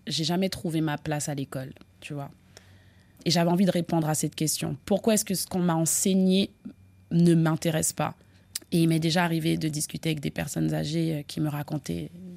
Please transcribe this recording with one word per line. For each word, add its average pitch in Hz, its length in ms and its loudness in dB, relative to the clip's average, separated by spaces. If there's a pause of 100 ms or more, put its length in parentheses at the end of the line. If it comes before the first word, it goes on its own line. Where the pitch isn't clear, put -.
j'ai 156 200 -4
jamais 180 240 0
trouvé 160 320 -4
ma 147 160 -2
place 147 320 -4
à 143 60 -4
l'école, 135 360 -8 (300)
tu - 120 -14
vois. 139 160 -10 (960)
Et 170 60 2
j'avais 170 180 4
envie 175 160 4
de 175 60 4
répondre 165 380 0
à 156 60 2
cette 151 200 -4
question. 156 500 -4
Pourquoi 208 300 2
est-ce 208 100 0
que 196 100 -2
ce - 120 -4
qu'on 190 120 -2
m'a 175 160 2
enseigné 185 760 2 (640)
ne 170 240 6
m'intéresse 160 580 0
pas ? - 220 -4 (560)
Et 170 120 4
il 165 60 4
m'est 165 100 4
déjà 165 240 2
arrivé 165 340 0
de 165 120 -2
discuter 147 400 -6
avec 156 100 -2
des 151 120 -6
personnes 156 420 -2
âgées, 160 420 -2
euh, 147 100 -6
qui - 140 -10
me 156 100 0
racontaient 147 600 -6 (280)